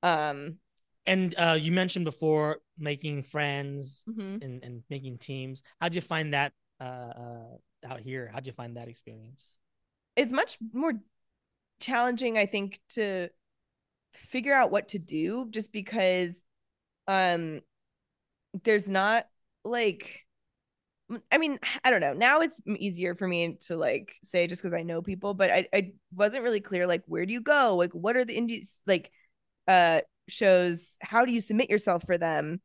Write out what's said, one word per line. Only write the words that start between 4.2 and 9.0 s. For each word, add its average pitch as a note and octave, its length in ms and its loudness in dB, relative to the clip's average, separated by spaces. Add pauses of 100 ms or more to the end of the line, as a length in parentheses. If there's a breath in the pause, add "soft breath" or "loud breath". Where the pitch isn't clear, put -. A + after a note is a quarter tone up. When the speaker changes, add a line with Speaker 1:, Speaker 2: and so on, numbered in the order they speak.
Speaker 2:
and, B2+ 200 -12
and A#2+ 240 -14
making C3+ 300 -10
teams. C3 440 -10 (180 soft breath)
How'd E3+ 140 0
you F3 60 -2
find D#3 320 -2
that, C#3+ 200 2 (280)
uh, B2+ 320 -12 (120)
uh, A#2 320 -16 (300)
out C3 140 -12
here? B2+ 320 -10
How'd C3 140 -10
you B2+ 60 -12
find A#2+ 240 -12
that A#2 120 -14
experience? A2+ 680 -20 (600)